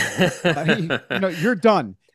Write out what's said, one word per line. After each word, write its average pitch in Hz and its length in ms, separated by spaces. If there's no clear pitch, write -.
Uh, 156 340
you, 160 200
you 123 80
know, 190 100
you're 180 280
done. 165 400